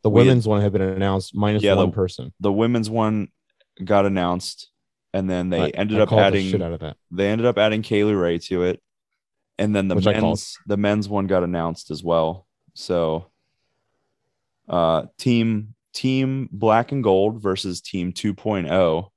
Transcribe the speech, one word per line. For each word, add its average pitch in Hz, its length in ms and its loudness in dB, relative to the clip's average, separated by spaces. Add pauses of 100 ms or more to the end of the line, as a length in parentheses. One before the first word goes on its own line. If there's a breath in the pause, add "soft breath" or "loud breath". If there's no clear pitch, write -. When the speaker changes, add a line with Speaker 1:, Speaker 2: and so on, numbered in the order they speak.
Speaker 1:
The 107 80 0
Speaker 2:
We 107 120 6
had 123 60 6
Speaker 1:
women's 120 200 2
one 104 140 2
had 101 120 0
been 101 80 0
announced 95 540 -2
minus 104 280 2
Speaker 2:
Yeah, 101 120 4
Speaker 1:
one 92 160 2
Speaker 2:
the - 40 -14
Speaker 1:
person. 87 440 -4
Speaker 2:
the 101 120 0
women's 113 380 0
one 110 400 -2 (540)
got 98 220 4
announced. 90 640 -2 (440)
And 95 160 -4
then 90 200 -2
they 85 120 0
Speaker 1:
I, 80 80 0
Speaker 2:
ended 107 300 -2
Speaker 1:
I 107 40 6
Speaker 2:
up 101 60 2
Speaker 1:
called 110 120 4
the 98 40 6
Speaker 2:
adding, 98 240 0
Speaker 1:
shit 95 120 -2
out 85 100 -6
of 82 80 -8
that. 78 180 -12 (140)
Speaker 2:
they 95 180 0
ended 113 160 0
up 120 120 2
adding 107 260 2
Kaylee 104 360 2
Ray 85 200 0
to 90 240 -2
it. 90 180 -2 (760)
And 104 160 0
then 98 120 0
the 90 80 0
Speaker 1:
Which 95 120 2
I 101 60 4
called. 107 100 0
Speaker 2:
men's, - 420 -4
the 104 120 -2
men's 104 300 0
one 98 200 -2
got 90 160 2
announced 85 480 -6
as 76 120 -10
well. 82 440 0 (260)
So, 82 540 -4 (1400)
uh, 82 360 0 (160)
team, 113 560 -2 (180)
team 135 580 -2
Black 110 400 2
and 139 120 -4
Gold 104 380 2
versus 95 400 -4
team 90 320 -6
two 104 200 -4
point 95 380 -4
oh. 87 460 0